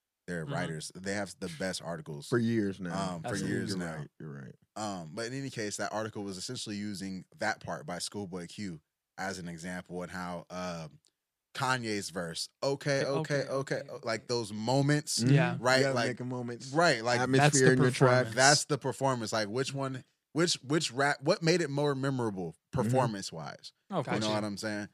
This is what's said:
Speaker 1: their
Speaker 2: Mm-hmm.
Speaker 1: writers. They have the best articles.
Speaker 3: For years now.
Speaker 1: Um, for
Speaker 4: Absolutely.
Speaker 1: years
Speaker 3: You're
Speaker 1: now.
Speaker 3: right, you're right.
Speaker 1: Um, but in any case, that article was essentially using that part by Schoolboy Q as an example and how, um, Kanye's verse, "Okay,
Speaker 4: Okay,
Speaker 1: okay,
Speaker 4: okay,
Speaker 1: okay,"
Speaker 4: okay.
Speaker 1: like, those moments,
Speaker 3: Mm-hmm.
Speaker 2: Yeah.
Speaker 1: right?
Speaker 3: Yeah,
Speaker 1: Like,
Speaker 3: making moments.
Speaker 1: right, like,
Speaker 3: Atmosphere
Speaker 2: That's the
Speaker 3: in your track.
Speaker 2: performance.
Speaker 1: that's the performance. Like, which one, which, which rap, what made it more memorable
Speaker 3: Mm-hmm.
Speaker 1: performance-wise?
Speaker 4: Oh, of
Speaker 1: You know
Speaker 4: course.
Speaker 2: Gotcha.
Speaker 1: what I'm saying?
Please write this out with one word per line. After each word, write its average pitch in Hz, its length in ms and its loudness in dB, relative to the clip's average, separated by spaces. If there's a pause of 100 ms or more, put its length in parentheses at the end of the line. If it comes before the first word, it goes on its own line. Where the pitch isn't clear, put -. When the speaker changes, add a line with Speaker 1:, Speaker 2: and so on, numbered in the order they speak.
(260)
Speaker 1:
their 82 180 -6
Speaker 2:
Mm-hmm. 71 100 -6
Speaker 1:
writers. 82 420 -6
They 95 180 -6
have 101 240 -6
the 92 200 -8
best 92 240 -4
articles. 78 460 -10
Speaker 3:
For 123 100 2
years 110 420 0
now. 90 100 -6 (240)
Speaker 1:
Um, 85 80 -10
for - 60 -8
Speaker 4:
Absolutely. 98 280 -4
Speaker 1:
years 92 140 -4
Speaker 3:
You're 95 80 -4
Speaker 1:
now. 82 180 -6
Speaker 3:
right, 73 120 -10 (100)
you're 78 140 -12
right. 69 220 -16 (200)
Speaker 1:
Um, 98 380 -8
but 113 140 -8
in 123 80 -8
any 135 160 -8
case, 107 260 -6
that - 160 -4
article 107 320 -4
was 98 120 -8
essentially 107 400 -8
using 95 480 -8 (140)
that 107 220 -2
part - 260 -8
by 87 140 -6
Schoolboy 92 480 -8
Q 92 320 -10 (380)
as 95 200 -6
an 85 80 -10
example 87 560 -10
and 85 80 -10
how, 90 400 -8
um, 85 480 -8 (560)
Kanye's 117 540 -2
verse, 82 400 -6 (140)
"Okay, 139 420 0
Speaker 4:
Okay, - 0 -
Speaker 1:
okay, 147 300 -2
Speaker 4:
okay, 139 180 -2
Speaker 1:
okay," 139 380 -4
Speaker 4:
okay. 123 160 -12
Speaker 1:
like, 113 200 -2
those 117 280 -4
moments, 139 680 2
Speaker 3:
Mm-hmm. 127 120 6
Speaker 2:
Yeah. 123 260 4
Speaker 1:
right? 127 220 6
Speaker 3:
Yeah, 139 80 2
Speaker 1:
Like, 120 200 2
Speaker 3:
making 123 180 -6
moments. 123 440 -8
Speaker 1:
right, 143 320 4
like, 120 160 4
Speaker 3:
Atmosphere 131 300 6
Speaker 2:
That's 143 100 6
the 127 120 10
Speaker 3:
in 127 100 4
your 127 80 6
track. 131 200 6 (160)
Speaker 2:
performance. 113 100 -6
Speaker 1:
that's 139 280 8
the 143 140 -2
performance. 127 560 -2
Like, 107 140 0
which 131 260 -2
one, 135 280 -6 (300)
which, 165 300 2
which 151 300 0
rap, 139 280 2
what 165 220 2
made 165 180 4
it 156 80 -2
more 143 260 0
memorable 117 600 -2 (200)
Speaker 3:
Mm-hmm. - 100 2
Speaker 1:
performance-wise? 104 880 -2 (180)
Speaker 4:
Oh, 190 80 -2
of 127 80 -2
Speaker 1:
You 123 60 -4
know - 20 -2
Speaker 4:
course. 110 100 0
Speaker 2:
Gotcha. 107 100 0
Speaker 1:
what 104 100 0
I'm 101 120 -4
saying? 104 380 -6